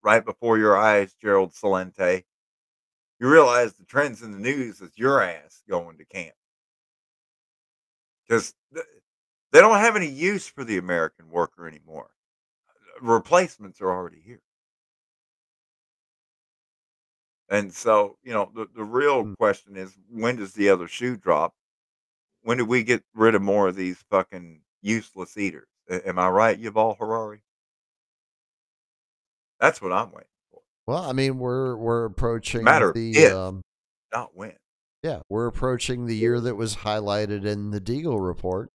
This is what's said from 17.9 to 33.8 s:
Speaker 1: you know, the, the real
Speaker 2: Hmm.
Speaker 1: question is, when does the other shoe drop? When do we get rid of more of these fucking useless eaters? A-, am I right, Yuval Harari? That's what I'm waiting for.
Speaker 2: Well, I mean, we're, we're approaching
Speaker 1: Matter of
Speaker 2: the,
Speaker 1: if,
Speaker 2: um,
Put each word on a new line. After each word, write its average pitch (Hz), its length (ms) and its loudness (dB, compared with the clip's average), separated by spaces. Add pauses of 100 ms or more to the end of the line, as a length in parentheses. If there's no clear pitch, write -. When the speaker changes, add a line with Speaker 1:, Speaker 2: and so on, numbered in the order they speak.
Speaker 1:
you 123 100 -12
know, 101 220 -2
the, 110 180 -10
the 110 120 -10
real 127 400 0
Speaker 2:
Hmm. 104 100 -10
Speaker 1:
question 101 420 -2
is, 95 220 -16 (120)
when 117 260 -4
does 98 160 -12
the 101 160 2
other 90 180 4
shoe 123 300 -8
drop? 85 400 0 (840)
When 117 160 -2
do 120 60 0
we 117 200 0
get 117 180 0 (120)
rid 110 200 4
of 98 80 2
more 101 260 2
of 92 60 -4
these 90 240 -6 (120)
fucking 90 520 -4 (200)
useless 101 540 -6
eaters? 90 300 -8 (220)
A-, 92 200 -8
am 90 100 -6
I 90 100 2
right, 104 320 2
Yuval 110 380 -2
Harari? 110 420 -8 (2250)
That's 143 200 2
what 92 120 -6
I'm 101 200 -2
waiting - 160 -20 (240)
for. - 80 -20 (260)
Speaker 2:
Well, 156 220 -6
I 127 60 -8
mean, 135 240 -2
we're, 127 380 -4
we're 117 280 -2
approaching 117 600 -6
Speaker 1:
Matter 120 260 4
of - 40 -8
Speaker 2:
the, 113 180 -6
Speaker 1:
if, 135 200 8
Speaker 2:
um, 95 300 -8 (500)